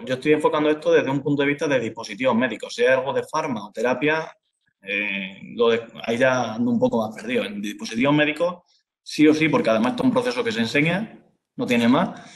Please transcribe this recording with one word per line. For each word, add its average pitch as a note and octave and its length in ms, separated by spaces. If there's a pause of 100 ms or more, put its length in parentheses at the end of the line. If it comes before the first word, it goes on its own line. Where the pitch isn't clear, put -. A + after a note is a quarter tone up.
yo B2+ 120
estoy D3+ 180
enfocando D3+ 360
esto D3+ 220
desde C3+ 180
un C#3 120
punto C#3+ 220
de C#3 40
vista C#3+ 200
de C#3 120
dispositivos A2+ 560
médicos. A2+ 380
Si A#2 100
es B2 60
algo C3 240
de A#2+ 100
farma C3 440
o - 40
terapia, C#3 640 (460)
eh, G2 580 (160)
lo A#2 140
de, A#2 140 (200)
ahí A#2 140
ya B2 380
ando A#2+ 160
un A#2 80
poco A#2+ 260
más G#2+ 100
perdido. G#2+ 300
En G2+ 160
dispositivos A2+ 520
médicos, D3+ 500 (380)
sí - 260
o D3+ 60
sí, D#3 140
porque - 220
además A2+ 220
esto B2+ 120
es C3 40
un A#2+ 60
proceso B2 300
que A2+ 80
se A2 80
enseña, D#3 640 (320)
no B2+ 100
tiene A#2 220
más, D3+ 320 (160)